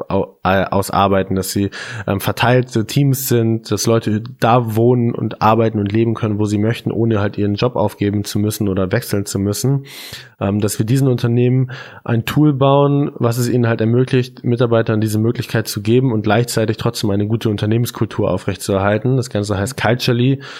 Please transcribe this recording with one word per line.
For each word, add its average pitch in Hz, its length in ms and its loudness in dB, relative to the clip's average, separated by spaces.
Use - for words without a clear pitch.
au-, - 340 -4
äh, 95 220 2
aus - 240 -2
arbeiten, 98 460 2
dass 95 160 -4
sie, 101 180 0
ähm, 98 120 0
verteilte 117 680 0
Teams 139 400 0
sind, 113 440 0
dass 101 140 -2
Leute 113 380 0
da 117 360 2
wohnen 120 380 4
und - 300 -4
arbeiten 110 340 4
und 101 140 -2
leben 113 240 2
können, 107 240 -2
wo 107 60 0
sie 104 120 0
möchten, 107 340 0
ohne 110 280 2
halt 101 180 -2
ihren 101 160 0
Job 123 220 0
aufgeben 101 480 0
zu - 160 -4
müssen 104 280 -2
oder 95 240 -2
wechseln 104 360 -2
zu - 100 -6
müssen, 127 480 -2
ähm, 104 220 0
dass 104 180 -2
wir 107 80 0
diesen 135 200 2
Unternehmen 123 600 2
ein 117 220 -2
Tool 151 280 4
bauen, 143 600 2
was 117 240 0
es 120 100 0
ihnen 120 200 2
halt 113 140 0
ermöglicht, 127 640 0
Mitarbeitern 117 560 2
diese 107 200 0
Möglichkeit 113 480 -2
zu 107 160 -8
geben 123 280 2
und 107 120 -2
gleichzeitig 110 540 0
trotzdem 113 340 -2
eine 104 160 0
gute 113 240 -2
Unternehmenskultur 107 800 -2
aufrechtzuerhalten. 101 840 0
Das 127 140 -2
Ganze 104 300 -2
heißt 101 200 -4
Culturally 123 600 0